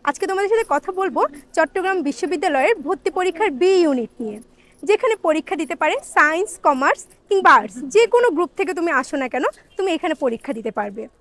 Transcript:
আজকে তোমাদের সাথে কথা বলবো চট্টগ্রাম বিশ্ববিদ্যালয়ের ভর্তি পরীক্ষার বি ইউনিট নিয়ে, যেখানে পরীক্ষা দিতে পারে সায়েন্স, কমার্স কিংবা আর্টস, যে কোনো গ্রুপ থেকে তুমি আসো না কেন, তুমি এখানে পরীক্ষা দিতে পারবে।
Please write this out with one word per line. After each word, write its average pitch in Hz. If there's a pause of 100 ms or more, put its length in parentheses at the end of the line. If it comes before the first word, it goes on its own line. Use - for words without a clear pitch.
আজকে 285
তোমাদের 381
সাথে 453
কথা 294
বলবো 370 (300)
চট্টগ্রাম 370
বিশ্ববিদ্যালয়ের 294
ভর্তি 330
পরীক্ষার 359
বি 294 (100)
ইউনিট 269 (100)
নিয়ে, 214 (420)
যেখানে 427
পরীক্ষা 311
দিতে 311
পারে 330 (180)
সায়েন্স, 330 (120)
কমার্স 285 (220)
কিংবা 359
আর্টস, -
যে 392
কোনো 480
গ্রুপ 320
থেকে 370
তুমি 339
আসো 277
না 262
কেন, 277 (320)
তুমি 381
এখানে 320
পরীক্ষা 262
দিতে 208
পারবে। 214 (120)